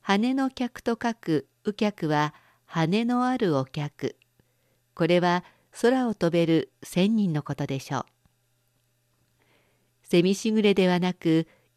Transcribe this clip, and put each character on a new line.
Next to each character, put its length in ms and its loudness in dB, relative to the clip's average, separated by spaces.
羽 320 0
の 160 -2
客 320 -8
と 120 -2
書 200 -4
く 340 -4
羽 100 -4
客 340 -2
は、 260 0
羽 400 0
の 220 0
あ 100 -2
る 200 0
お 80 0
客。 500 -8
こ 100 0
れ 140 4
は 240 0
空 260 2
を 80 -4
飛 160 0
べ 140 2
る 260 0
仙 340 0
人 180 0
の 100 -2
こ 120 -8
と 120 -6
で 120 -4
し 140 -10
ょ 60 -4
う。 60 -8
蝉 320 2
し 180 -2
ぐ 100 2
れ 120 4
で 140 4
は 120 2
な 140 -2
く、 320 2